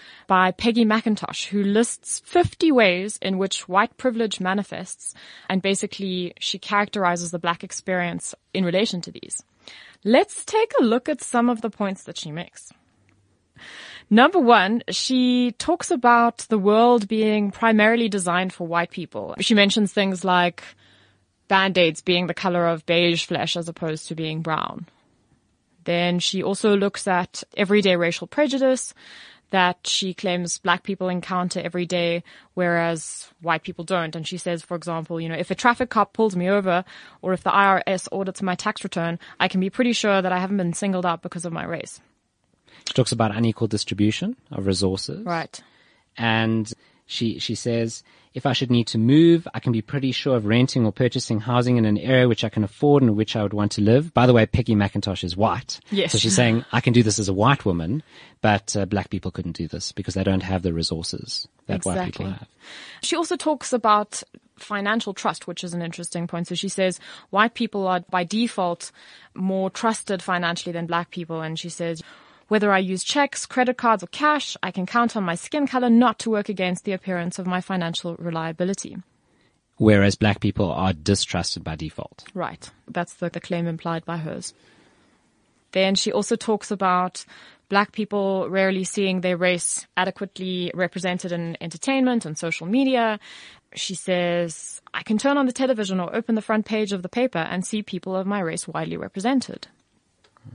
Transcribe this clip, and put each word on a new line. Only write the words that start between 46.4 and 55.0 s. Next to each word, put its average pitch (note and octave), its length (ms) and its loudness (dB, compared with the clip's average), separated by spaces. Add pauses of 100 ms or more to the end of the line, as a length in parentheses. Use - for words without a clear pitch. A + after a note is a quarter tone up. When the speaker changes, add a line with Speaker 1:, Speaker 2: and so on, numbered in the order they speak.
Speaker 2:
she, A2 320 -4
she - 160 -6
says, A#2 480 -4 (320)
"If C3 100 -6
I C3+ 80 2
should B2 160 -2
need A#2+ 180 4
to A2+ 120 -2
move, E3 560 6
I A2 40 -6
can B2+ 120 0
be A2+ 100 0
pretty C3+ 300 -2
sure C3 240 0
of A2 100 0
renting A#2+ 400 4
or G#2+ 60 2
purchasing A#2+ 480 -2
housing B2 380 2
in A2+ 80 4
an G#2 120 2
area B2+ 300 4
which A2+ 160 2
I A2 60 -2
can G#2+ 140 -2
afford C#3+ 380 4
and A2+ 140 4
which G#2+ 200 -2
I A2+ 60 0
would G2+ 120 0
want G#2 200 0
to - 80 -2
live." C3 320 4
By B2 140 6
the B2+ 60 8
way, A2+ 120 6
Peggy A#2 300 2
McIntosh G2+ 480 0